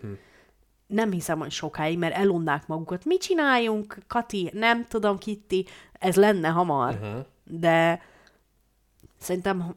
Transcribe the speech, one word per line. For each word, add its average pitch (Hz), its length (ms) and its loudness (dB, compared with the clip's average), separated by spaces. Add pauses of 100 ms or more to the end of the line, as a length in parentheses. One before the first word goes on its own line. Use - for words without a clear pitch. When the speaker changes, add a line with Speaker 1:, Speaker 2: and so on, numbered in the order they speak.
Speaker 1:
Hm. 120 60 -12 (840)
Speaker 2:
Nem 214 220 0
hiszem, 170 280 -2
hogy 147 120 -6
sokáig, 160 480 -4
mert 165 160 -2
elunnák 170 520 0
magukat. 165 380 -8
„Mit 370 180 0
csináljunk, 233 760 0 (100)
Kati?” 208 460 -4
Nem 233 340 2
tudom, 208 320 0
Kitti. 196 480 -4 (260)
Ez 185 240 -2
lenne 196 320 6
hamar. 160 460 2
Speaker 1:
Mhm. 107 240 -6 (260)
Speaker 2:
De 165 580 2 (1160)
szerintem, 180 580 -4